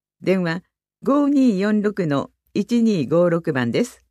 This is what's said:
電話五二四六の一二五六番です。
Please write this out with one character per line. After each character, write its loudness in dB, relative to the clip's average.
電 0
話 -4
五 0
二 2
四 0
六 -2
の -2
一 0
二 0
五 2
六 -2
番 -2
で 0
す。 -20